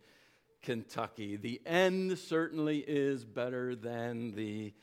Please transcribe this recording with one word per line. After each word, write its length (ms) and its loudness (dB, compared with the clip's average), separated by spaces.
Kentucky. 760 -4
The 280 -4
end 520 4
certainly 640 2
is 440 2
better 520 -2
than 600 -4
the 480 -4